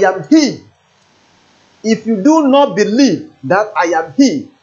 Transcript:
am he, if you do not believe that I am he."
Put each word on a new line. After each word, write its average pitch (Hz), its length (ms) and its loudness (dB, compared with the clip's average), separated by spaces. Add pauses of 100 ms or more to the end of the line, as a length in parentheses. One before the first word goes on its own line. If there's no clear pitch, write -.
am 185 240 -2
he, 269 320 2 (1200)
if 220 220 -2
you 214 160 -2
do 302 260 2
not 262 280 2
believe 208 580 0 (100)
that 190 320 -2
I 170 120 0
am 165 260 -4
he." 208 360 0 (140)